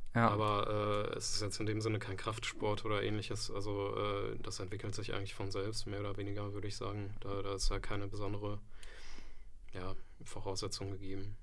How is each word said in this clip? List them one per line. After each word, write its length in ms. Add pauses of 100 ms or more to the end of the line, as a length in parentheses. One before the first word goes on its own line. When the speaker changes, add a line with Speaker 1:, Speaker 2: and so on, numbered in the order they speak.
(160)
Speaker 1:
Ja. 140
Speaker 2:
Aber, 840
äh, 40
es 180
ist 60
jetzt 180
in 80
dem 140
Sinne 180
kein 180
Kraftsport 680
oder 200
ähnliches. 480
Also, 440
äh, 460
das 180
entwickelt 360
sich 180
eigentlich 220
von 160
selbst, 340
mehr 140
oder 180
weniger, 360
würde 140
ich 100
sagen. 420
Da, 240
da 100
ist 160
ja 100
keine 280
besondere, 520 (1120)
ja, 200 (320)
Voraussetzung 680
gegeben. 520